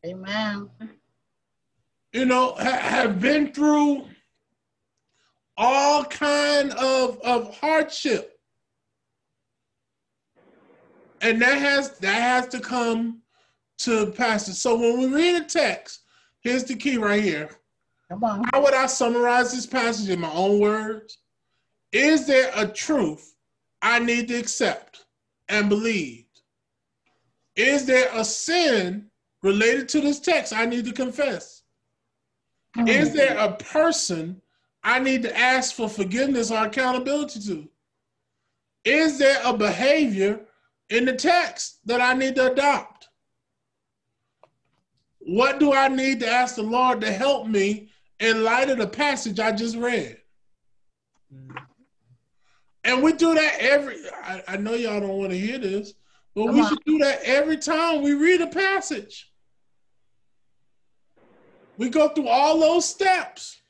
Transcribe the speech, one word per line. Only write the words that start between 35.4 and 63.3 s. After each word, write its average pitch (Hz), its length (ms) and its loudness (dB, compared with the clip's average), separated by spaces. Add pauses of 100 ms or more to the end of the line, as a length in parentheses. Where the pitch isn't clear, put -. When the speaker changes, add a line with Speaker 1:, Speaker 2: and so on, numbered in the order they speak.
Speaker 2:
for 226 140 -6
forgiveness 226 600 -2
or 220 140 0
accountability 254 760 -4
to? 170 280 -10 (1160)
Is 294 340 2
there 269 260 4
a 247 120 0
behavior 208 840 0 (480)
in 233 160 0
the 262 100 0
text - 720 0
that 240 140 0
I 247 140 2
need 262 220 -2
to 254 140 4
adopt? 277 580 -2 (2000)
What 262 420 0
do 285 120 6
I 269 160 4
need 262 320 0
to 233 80 -2
ask 247 280 0
the 220 60 -6
Lord 240 400 2
to 214 100 -2
help 233 340 0
me 208 440 -2 (280)
in 220 240 2
light 247 280 2
of 254 80 0
the 208 100 -2
passage 233 500 -4
I 220 140 0
just 226 240 -4
read? 233 400 -4 (1160)
Speaker 3:
Mm. 131 240 -20 (1300)
Speaker 2:
And 254 180 2
we 320 100 4
do 330 220 2
that 311 260 2
every, 269 360 2 (280)
I, 185 240 -12
I 190 80 -8
know 208 180 -4
y'all 226 260 -4
don't 196 180 -6
wanna 190 180 -4
hear 220 220 -6
this, 208 340 -6 (420)
but 220 120 -2
Speaker 1:
Come 233 100 0
Speaker 2:
we 302 60 6
Speaker 1:
on. 311 60 2
Speaker 2:
should 302 160 -4
do 311 140 2
that 277 240 0
every 294 360 0
time 311 440 0
we 285 120 2
read 339 260 4
a 330 80 -2
passage. 381 840 -4 (2500)
We 240 120 -4
go 294 200 4
through 294 200 -2
all 285 300 4
those 320 300 4
steps. - 800 -2